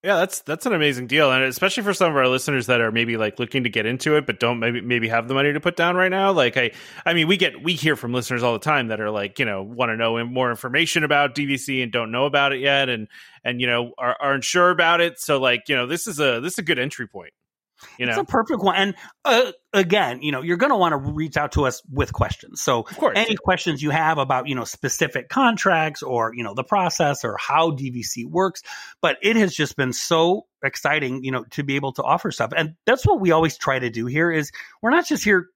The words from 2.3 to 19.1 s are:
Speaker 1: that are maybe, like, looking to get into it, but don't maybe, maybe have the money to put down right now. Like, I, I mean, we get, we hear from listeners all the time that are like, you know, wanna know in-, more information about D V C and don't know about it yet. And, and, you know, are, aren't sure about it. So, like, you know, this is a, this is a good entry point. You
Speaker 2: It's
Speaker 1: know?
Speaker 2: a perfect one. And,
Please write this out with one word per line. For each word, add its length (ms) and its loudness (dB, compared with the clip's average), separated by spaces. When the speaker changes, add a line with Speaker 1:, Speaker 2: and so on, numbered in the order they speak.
Speaker 1:
that 120 4
are 100 2
maybe, 280 0
like, 200 -2
looking 260 -2
to 40 0
get 160 -2
into 320 0
it, 80 2
but 160 -4
don't 180 2
maybe, 220 -2
maybe 280 0
have 200 0
the 60 -2
money 180 2
to 80 -4
put 160 -2
down 180 0
right 160 2
now. 220 2
Like, 240 2
I, 140 2
I 80 2
mean, 160 2
we 80 4
get, 260 -2
we 120 -2
hear 220 0
from 180 -6
listeners 280 -2
all 120 2
the 60 -4
time 280 0
that 100 -4
are 120 -2
like, 280 -6
you 60 0
know, 180 -4
wanna 360 -2
know 180 0
in-, 160 -4
more 160 0
information 560 -2
about 300 2
D 100 -2
V 140 -2
C 240 -4
and 100 -6
don't 200 -2
know 120 0
about 300 2
it 60 -6
yet. 280 2
And, 200 -4
and, 160 -4
you 60 0
know, 320 0
are, 200 0
aren't 260 0
sure 260 4
about 320 4
it. 180 -2
So, 180 0
like, 300 2
you 80 2
know, 100 0
this 200 -4
is 120 -8
a, 220 2
this 140 -6
is 60 -4
a 20 -6
good 160 0
entry 280 -6
point. 280 -16
You 80 -2
Speaker 2:
It's 100 0
Speaker 1:
know? 80 -2
Speaker 2:
a 20 -8
perfect 360 0
one. 140 2
And, 180 0